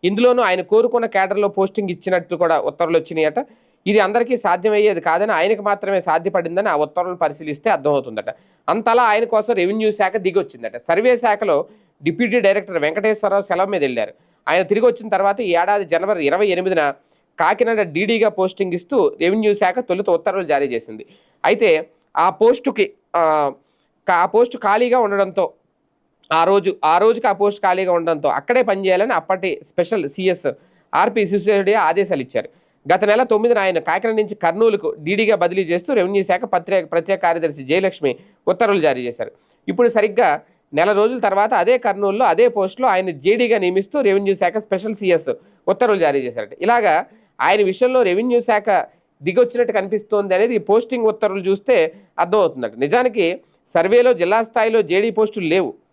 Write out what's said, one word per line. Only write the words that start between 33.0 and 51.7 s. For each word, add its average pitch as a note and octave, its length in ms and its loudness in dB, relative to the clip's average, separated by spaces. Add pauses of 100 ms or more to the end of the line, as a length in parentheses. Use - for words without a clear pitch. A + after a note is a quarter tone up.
నెల A3 140 2
తొమ్మిదిన A#3 420 0
ఆయన F3+ 140 0
కాకినాడ G3+ 360 -2
నుంచి G#3+ 200 -2
కర్నూలుకు G3 520 0 (120)
డీడీగా G3+ 360 0
బదిలీ F3+ 360 0
చేస్తూ F3 220 -4
రెవెన్యూ G3 300 0
శాఖ A#3 200 -2
ప్రత్యేక, F#3 480 -2
ప్రత్యేక E3+ 340 -2
కార్యదర్శి D#3+ 380 -2
జయలక్ష్మి E3 480 -2 (360)
ఉత్తర్వులు G3 340 0
జారీ C3+ 260 0
చేశారు. - 240 -8 (360)
ఇప్పుడు A3+ 220 2
సరిగ్గా G#3+ 400 2 (440)
నెల E3+ 180 2
రోజుల G#3 280 0
తర్వాత G#3 340 0
అదే A#3 240 2
కర్నూలులో G3+ 480 -2
అదే G3 220 4
పోస్టులో G#3+ 400 -2
ఆయన F#3+ 220 0 (160)
జేడీగా A3+ 320 2
నియమిస్తూ G3 440 -2
రెవెన్యూ G3 340 2
శాఖ F#3 220 -2
స్పెషల్ G#3 440 -4
సీఎస్ E3 300 0 (360)
ఉత్తర్వులు G3 380 2
జారీ C#3 220 0
చేశారట. A2+ 340 -10
ఇలాగా G#3 340 2 (440)
ఆయన F#3 220 2 (100)
విషయంలో B3+ 380 0
రెవెన్యూ A#3+ 320 0
శాఖ G#3+ 280 -2 (520)
దిగొచ్చినట్టు A#3 520 0
కనిపిస్తోంది G3+ 640 -2
అనేది A3+ 200 2
ఈ G#3 160 -2
పోస్టింగ్ A3+ 340 0
ఉత్తర్వులు G#3 440 -2
చూస్తే G3+ 280 0 (420)